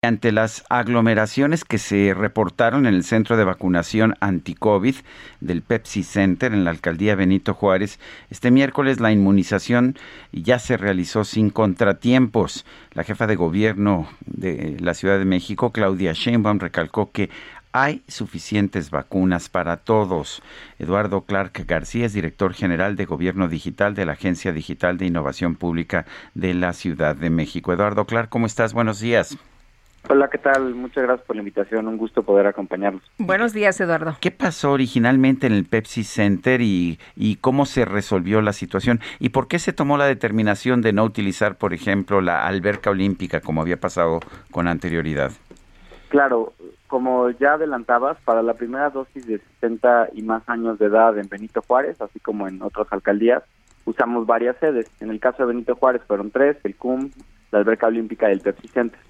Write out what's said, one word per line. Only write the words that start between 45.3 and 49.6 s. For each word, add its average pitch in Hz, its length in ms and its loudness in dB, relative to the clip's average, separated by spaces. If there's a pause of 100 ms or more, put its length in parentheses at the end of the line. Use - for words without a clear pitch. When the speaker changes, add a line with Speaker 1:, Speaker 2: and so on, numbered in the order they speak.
Speaker 2:
Claro, 131 440 0 (340)
como 127 440 0
ya 143 240 2
adelantabas, 135 720 -2
para 113 180 2
la 113 120 0
primera 127 360 -4
dosis 135 360 -12
de 110 120 -4
sesenta 117 760 2